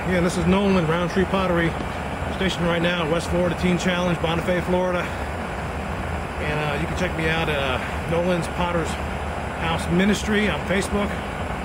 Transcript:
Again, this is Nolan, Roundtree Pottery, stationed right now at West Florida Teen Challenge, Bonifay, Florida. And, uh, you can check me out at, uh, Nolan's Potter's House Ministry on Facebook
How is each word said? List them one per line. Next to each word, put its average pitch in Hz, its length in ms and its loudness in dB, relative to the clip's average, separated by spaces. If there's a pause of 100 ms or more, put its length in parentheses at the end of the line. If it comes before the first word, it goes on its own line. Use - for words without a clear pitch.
Again, 175 140 4
this 175 120 2
is 170 120 0
Nolan, 190 400 4
Roundtree 175 380 2
Pottery, 175 440 2 (680)
stationed 175 280 0
right 170 160 2
now 175 240 2
at 151 60 0
West 170 180 0
Florida 175 320 2
Teen 180 160 4
Challenge, 175 400 0
Bonifay, 170 480 0
Florida. 180 360 2 (1400)
And, 151 180 -2
uh, 147 220 -2
you 165 60 -2
can 160 100 -4
check 175 180 -2
me 160 140 0
out 160 200 0
at, 147 100 0
uh, 131 500 -2
Nolan's 175 380 2 (100)
Potter's 175 320 0 (720)
House 165 300 -2
Ministry 202 580 4
on 147 120 0
Facebook 202 500 0 (540)